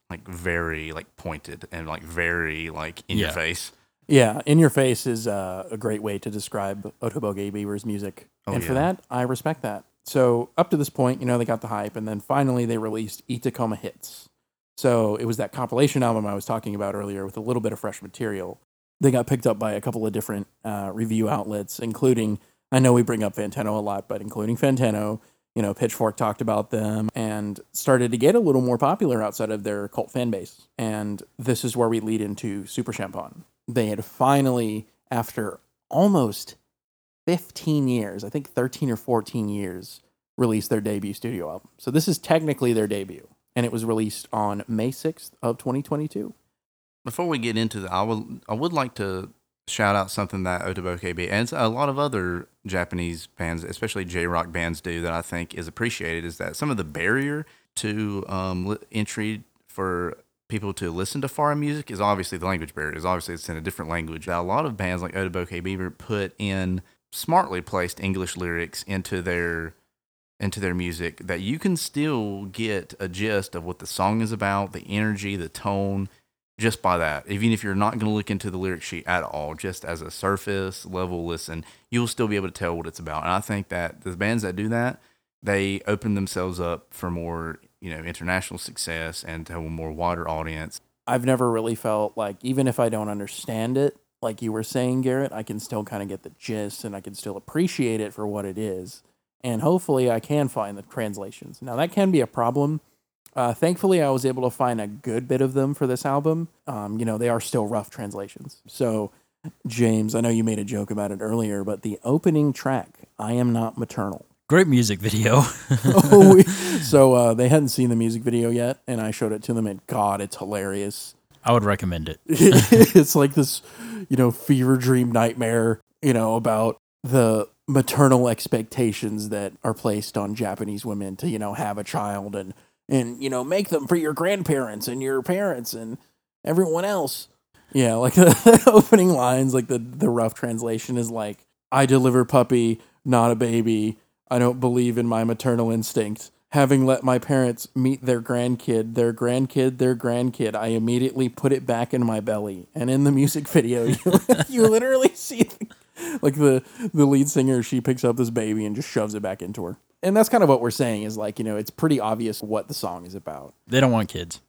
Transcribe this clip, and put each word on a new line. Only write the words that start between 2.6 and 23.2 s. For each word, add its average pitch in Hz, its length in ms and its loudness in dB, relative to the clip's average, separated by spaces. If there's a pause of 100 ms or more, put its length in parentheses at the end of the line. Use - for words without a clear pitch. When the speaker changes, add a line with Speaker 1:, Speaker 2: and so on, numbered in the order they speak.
Speaker 1:
like, 78 380 -10
in 101 100 -2
your 90 100 0
Speaker 2:
Yeah. 76 60 -6
Speaker 1:
face. 85 380 -4 (340)
Speaker 3:
Yeah, 120 400 4
in 151 120 6
your 160 120 8
face 131 360 0
is, 113 220 -4
uh, 92 420 -6
a 113 60 -10
great 107 260 -4
way 104 180 -4
to 113 100 -8
describe 101 720 -8
Otoboke 101 500 -4
Beaver's 104 320 -6
music. 101 440 -8 (180)
Speaker 1:
Oh, 101 80 -2
Speaker 3:
And 98 100 -2
for 82 80 -2
Speaker 1:
yeah. 151 200 0
Speaker 3:
that, - 180 -10
I 123 120 -4
respect 131 400 -4
that. 104 220 -8 (220)
So 123 500 2
up 151 140 2
to 151 80 2
this 143 100 0
point, 127 320 0
you 127 60 -6
know, 123 100 2
they 120 80 0
got 117 160 -2
the 113 80 -12
hype, 104 260 -6
and 107 140 -8
then 104 120 -6
finally 131 440 0
they 113 140 -2
released 110 500 -6
Itakoma 120 480 -4
Hits. - 540 -16 (480)
So 113 380 2
it 117 100 -4
was 113 100 -2
that 104 160 -6
compilation 131 500 0
album 113 220 0
I 101 80 -4
was 101 140 -6
talking 113 280 -4
about 101 200 -4
earlier 101 320 -8
with 92 100 -12
a 110 40 -10
little 120 200 -2
bit 107 140 -4
of - 60 -14
fresh 104 200 -8
material. 98 580 -8 (420)
They 139 100 6
got 123 160 2
picked 127 200 0
up 110 120 2
by 107 140 -2
a 104 100 -4
couple 110 240 -4
of 107 80 -2
different, 104 320 -6 (180)
uh, 101 300 -6
review 110 340 0
outlets, 104 500 -6
including, 113 600 0 (340)
I 131 60 6
know 127 160 8
we 120 80 6
bring 113 200 -2